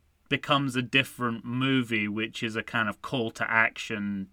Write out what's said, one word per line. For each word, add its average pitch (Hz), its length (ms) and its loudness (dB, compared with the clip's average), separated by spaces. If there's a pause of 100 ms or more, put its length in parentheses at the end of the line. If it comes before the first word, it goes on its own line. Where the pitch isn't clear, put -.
(300)
becomes 139 480 2
a 131 40 2
different 123 640 0
movie, 123 640 2
which 110 360 -4
is 113 120 -4
a 110 80 -2
kind 113 240 0
of 101 140 -6
call 117 300 -2
to - 200 -4
action 104 800 0